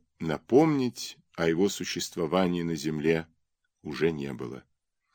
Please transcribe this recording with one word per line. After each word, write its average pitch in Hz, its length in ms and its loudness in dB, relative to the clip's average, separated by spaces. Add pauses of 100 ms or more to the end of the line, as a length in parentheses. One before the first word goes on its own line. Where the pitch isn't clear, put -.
(200)
напомнить 127 1000 2 (160)
о 82 160 0
его 90 200 2
существовании 87 920 -2
на 82 140 -2
земле, 78 520 0 (540)
уже 78 300 -2
не 69 200 -6
было. 64 320 -10 (520)